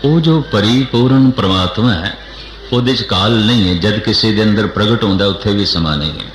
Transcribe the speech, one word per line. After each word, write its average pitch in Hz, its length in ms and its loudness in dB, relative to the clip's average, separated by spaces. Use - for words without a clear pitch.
ਉਹ 151 160 4
ਜੋ 160 220 2
ਪਰਿਪੂਰਨ 127 880 2
ਪ੍ਰਮਾਤਮਾ 95 640 0
ਹੈ, 90 240 -4
ਉਹਦੇ 123 220 0
'ਚ 117 80 -2
ਕਾਲ 107 440 0
ਨਹੀਂ 110 240 2
ਹੈ। 90 40 0
ਜਦ 104 260 0
ਕਿਸੇ 110 320 0
ਦੇ 104 120 0
ਅੰਦਰ 104 240 2
ਪ੍ਰਗਟ 107 360 0
ਹੁੰਦਾ, 98 220 0
ਉੱਥੇ 101 260 -2
ਵੀ 101 140 0
ਸਮਾਂ 80 320 -2
ਨਹੀਂ 73 140 -4
ਹੈ - 240 -12